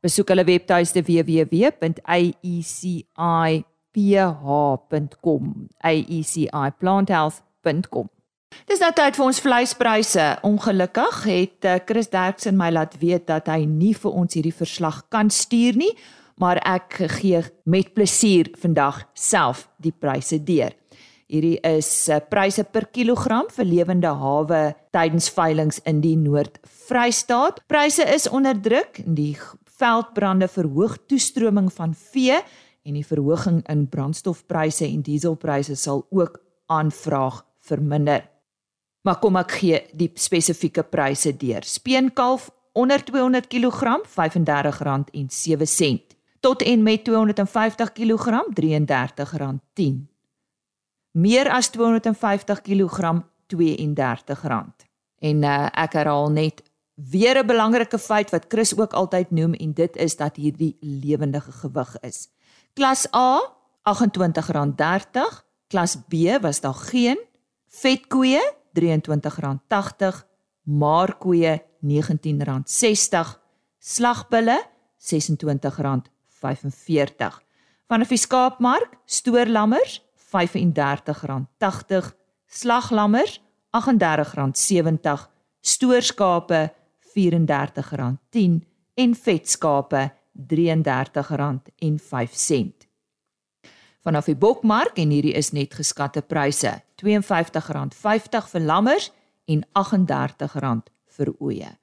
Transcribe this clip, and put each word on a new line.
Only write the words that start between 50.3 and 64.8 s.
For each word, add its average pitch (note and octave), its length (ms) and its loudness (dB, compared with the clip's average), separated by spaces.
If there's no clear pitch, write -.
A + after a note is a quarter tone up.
Meer A#3 380 4
as B3 200 0
tweehonderdvyftig A3 920 0
kilogram, F3 640 0
tweeëndertig D3 960 -2
rand. - 420 -6
En, D3+ 240 0
eh, C#3+ 300 0
ek D#3+ 200 -2
herhaal D3 380 0
net D#3 300 -2
weer F#3+ 420 2
'n B3 100 2
belangrike A3+ 500 2
feit G#3 320 -2
wat E3 180 -2
Chris G#3+ 300 0
ook G#3 160 0
altyd F3+ 380 -2
noem E3 220 2
en D#3 200 -6
dit E3 240 0
is D#3+ 180 -2
dat D3+ 200 -4
hierdie D3 460 -4
lewendige C#3+ 720 -4
gewig C3 520 -8
is. - 260 -14
Klas C4+ 400 0
A, B3+ 260 4
agentwintig F#3 680 0
rand C#3+ 260 -2
dertig, G3 680 -2